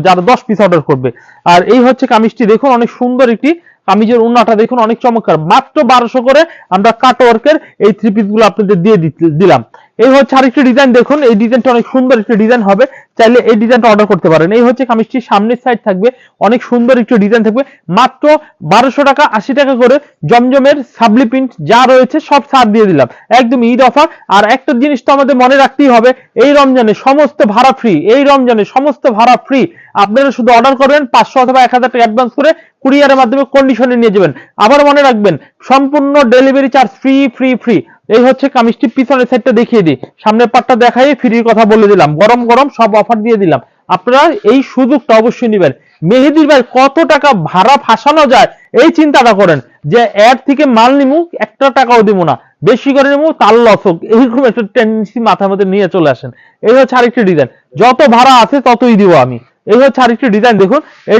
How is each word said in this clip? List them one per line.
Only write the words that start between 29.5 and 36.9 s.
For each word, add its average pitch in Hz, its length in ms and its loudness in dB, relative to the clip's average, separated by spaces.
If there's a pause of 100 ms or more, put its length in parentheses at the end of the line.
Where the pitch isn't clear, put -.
আপনারা 247 340 0
শুধু 240 200 -2
অর্ডার 262 240 2
করবেন, 285 220 2 (120)
পাঁচশো - 300 0
অথবা 262 180 0
এক 240 120 0
হাজার 247 180 -2
টাকা 233 120 0
অ্যাডভান্স 233 340 -2
করে 285 120 2 (320)
কুরিয়ারের 269 380 2
মাধ্যমে 262 240 0 (100)
কন্ডিশনে 247 460 0
নিয়ে 220 140 0
যাবেন। 175 180 0 (320)
আবার 277 240 2
মনে 285 200 2
রাখবেন, 208 260 0 (340)
সম্পূর্ণ 277 460 0 (200)
ডেলিভারি 269 400 2
চার্জ 262 160 0 (100)